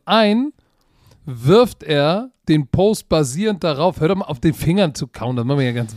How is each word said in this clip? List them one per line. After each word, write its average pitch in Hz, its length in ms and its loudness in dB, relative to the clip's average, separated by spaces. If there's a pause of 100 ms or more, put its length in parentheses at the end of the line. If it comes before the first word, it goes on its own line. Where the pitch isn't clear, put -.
einen 220 460 2 (760)
wirft 147 560 2
er 156 480 0 (180)
den 151 200 2
Post 202 400 0
basierend 160 560 -2
darauf, 156 360 -2
hör 156 80 2
doch 196 80 0
mal 196 100 -6
auf 127 140 -8
den 160 140 2
Fingern 170 400 0
zu 139 140 -8
kauen, 123 280 -6
das 117 80 -2
macht 143 140 0
mich 131 80 2
ja 120 60 -2
ganz 117 240 -6